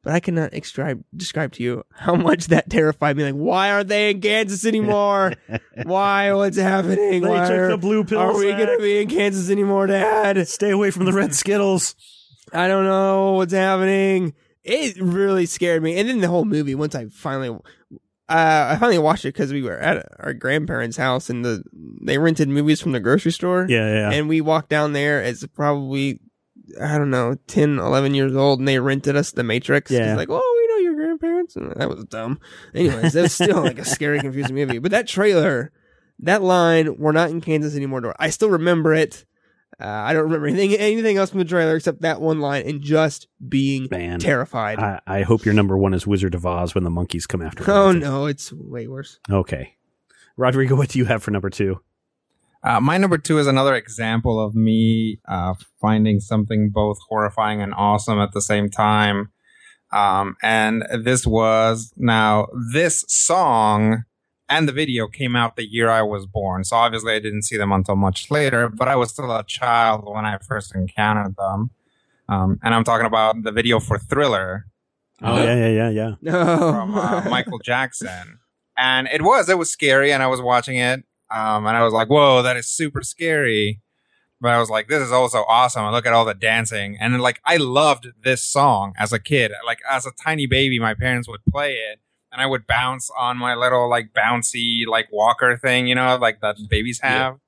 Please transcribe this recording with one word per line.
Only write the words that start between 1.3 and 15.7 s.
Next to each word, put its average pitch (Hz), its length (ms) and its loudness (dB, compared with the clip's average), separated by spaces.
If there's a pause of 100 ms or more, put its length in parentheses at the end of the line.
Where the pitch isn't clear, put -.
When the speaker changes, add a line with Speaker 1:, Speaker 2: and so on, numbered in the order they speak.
Speaker 1:
to - 100 -10
you 120 280 -6
how - 240 -2
much 165 320 2
that 165 220 2
terrified 151 480 0
me. 147 80 -2
Like, 139 80 -2
why 190 380 0
aren't 202 180 0
they 208 220 2
in 196 100 -4
Kansas 208 440 -2
anymore? 202 680 2 (160)
Speaker 2:
<laughs> - 240 -8 (100)
Speaker 1:
Why? 202 480 2
What's 196 260 0
happening? 190 680 0
Speaker 2:
They 185 40 0
Speaker 1:
Why 175 180 2
Speaker 2:
took 180 120 2
Speaker 1:
are, 185 140 2
Speaker 2:
the 208 60 0
blue 202 280 0
pill, 214 140 -2
Speaker 1:
are 190 180 2
we 202 140 2
gonna 208 160 0
Speaker 2:
Zach. 480 120 2
Speaker 1:
be 208 220 0
in 214 80 -2
Kansas 196 400 -2
anymore, 196 380 2
Dad? 196 600 2
Speaker 2:
Stay 208 220 -2
away 196 220 2
from 180 120 -4
the 185 80 2
red 196 240 0
Skittles. 196 580 0 (600)
Speaker 1:
I 180 160 0
don't 190 160 2
know 190 480 2
what's 185 200 0
happening. 190 800 2 (300)
It 233 380 -2
really 190 440 2
scared 170 380 0